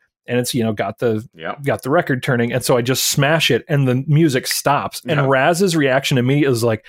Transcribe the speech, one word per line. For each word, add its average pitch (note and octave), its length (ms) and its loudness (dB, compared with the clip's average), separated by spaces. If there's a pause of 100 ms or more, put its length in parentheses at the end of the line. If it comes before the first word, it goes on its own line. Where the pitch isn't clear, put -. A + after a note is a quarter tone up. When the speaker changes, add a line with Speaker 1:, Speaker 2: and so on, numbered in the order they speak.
(260)
Speaker 1:
and B2 140 -2
it's, B2 160 -4
you A#2 80 0
know, A2 100 0
got G#2 240 -6
the, A2 260 -2 (120)
Speaker 2:
Yep. F2 300 -10
Speaker 1:
got B2 180 -2
the C3 80 -4
record F3 320 0
turning. A#2+ 280 0
And B2 140 -4
so C3+ 120 2
I A#2+ 40 2
just B2 300 -2
smash D3 400 2
it, A2+ 180 0
and C#3+ 180 2
the B2+ 200 0
music C#3+ 400 2
stops. C3 600 -4
And D3 120 0
Speaker 2:
Yeah. C3+ 80 0
Speaker 1:
Raz's D#3+ 480 2
reaction C#3 420 2
to A#2+ 60 2
me C#3+ 220 2
is A#2+ 180 0
like, A2+ 260 0